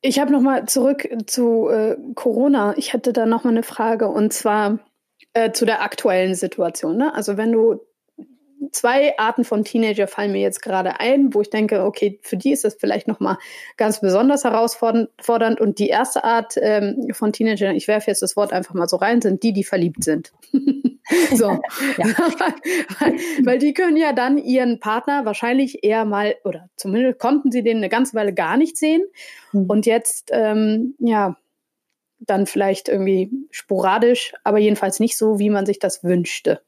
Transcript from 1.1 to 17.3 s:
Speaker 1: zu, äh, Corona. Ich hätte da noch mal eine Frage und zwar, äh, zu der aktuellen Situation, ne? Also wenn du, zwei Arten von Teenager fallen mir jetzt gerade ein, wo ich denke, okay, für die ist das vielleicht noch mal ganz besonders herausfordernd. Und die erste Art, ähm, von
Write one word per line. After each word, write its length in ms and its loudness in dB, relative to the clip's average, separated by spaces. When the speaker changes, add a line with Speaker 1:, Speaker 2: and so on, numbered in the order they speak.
Speaker 1:
zu, 420 0
äh, 260 0
Corona. 640 2
Ich 160 -6
hätte 200 -2
da 120 2
noch 200 0
mal 60 2
eine 120 0
Frage 460 -2
und 240 0
zwar, 460 0
äh, 180 2
zu 140 0
der 180 0
aktuellen 520 0
Situation, 640 -4
ne? 160 0
Also 240 -4
wenn 160 0
du, 260 4
zwei 460 2
Arten 260 0
von 200 -2
Teenager 440 0
fallen 260 -4
mir 80 0
jetzt 200 -2
gerade 380 -4
ein, 340 2
wo 80 2
ich 80 -2
denke, 340 0
okay, 380 -2
für 160 -6
die 140 0
ist 120 -2
das 160 0
vielleicht 280 -2
noch 120 -4
mal 180 -2
ganz 240 0
besonders 420 4
herausfordernd. 1160 0
Und 200 0
die 80 2
erste 360 0
Art, 340 0
ähm, 560 0
von 200 -2